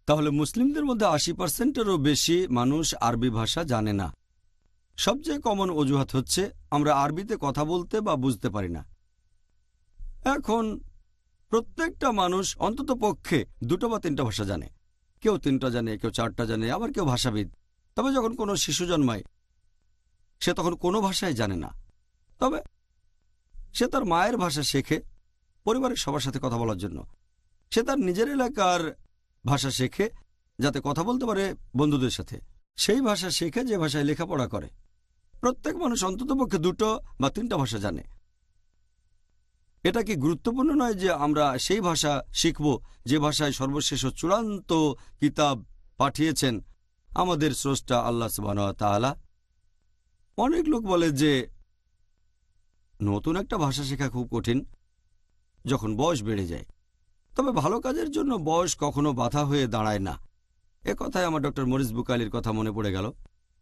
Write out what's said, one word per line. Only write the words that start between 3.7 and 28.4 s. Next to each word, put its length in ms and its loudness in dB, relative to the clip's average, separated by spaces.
না। 220 -2
সবচেয়ে 420 0
কমন 320 0
অজুহাত 460 2
হচ্ছে 340 0
আমরা 240 4
আরবিতে 460 0
কথা 240 0
বলতে 360 0
বা 160 0
বুঝতে 340 0
পারি 180 -4
না। 180 -8
এখন 560 0
প্রত্যেকটা 640 0
মানুষ 460 0
অন্তত 340 -2
পক্ষে 540 0
দুটো 240 0
বা 100 -2
তিনটা 260 -2
ভাষা 200 -2
জানে, 240 -4
কেউ 180 2
তিনটা 320 0
জানে, 280 -2
কেউ 120 -2
চারটা 360 -2
জানে, 260 -2
আবার 200 -4
কেউ 120 -2
ভাষাবিদ। 500 0
তবে 180 2
যখন 200 0
কোনো 220 -2
শিশু 300 0
জন্মায়, 360 2
সে 140 0
তখন 200 0
কোনো 260 0
ভাষাই 340 0
জানে 220 -2
না, 180 -8
তবে 240 0
সে 120 2
তার 180 0
মায়ের 320 4
ভাষা 260 0
শেখে 400 0
পরিবারের 320 0
সবার 240 -2
সাথে 220 -4
কথা 160 0
বলার 180 0
জন্য। 300 -8
সে 120 4
তার 160 0
নিজের 300 2
এলাকার 680 0